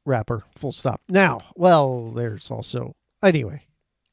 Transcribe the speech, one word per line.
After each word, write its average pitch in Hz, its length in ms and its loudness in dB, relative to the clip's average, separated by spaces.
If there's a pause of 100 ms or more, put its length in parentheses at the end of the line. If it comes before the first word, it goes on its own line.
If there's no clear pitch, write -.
rapper, 117 380 -2 (120)
full 131 160 -8
stop. - 380 -6
Now, 180 300 4 (160)
well, 139 560 4
there's 117 400 -8
also, 117 440 -10 (280)
anyway, 147 400 0 (500)